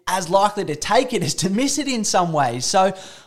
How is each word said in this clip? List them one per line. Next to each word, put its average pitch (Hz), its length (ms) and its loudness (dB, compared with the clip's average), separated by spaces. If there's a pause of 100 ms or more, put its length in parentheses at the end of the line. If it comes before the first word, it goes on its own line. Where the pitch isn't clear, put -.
as 180 220 -2
likely 196 340 2
to 156 140 -6
take 247 340 2
it 208 100 -2
as 147 140 -2
to 185 140 0
miss 254 280 0
it 294 80 -2
in 240 200 -2
some 180 260 2
ways. 127 320 0
So 190 320 2 (320)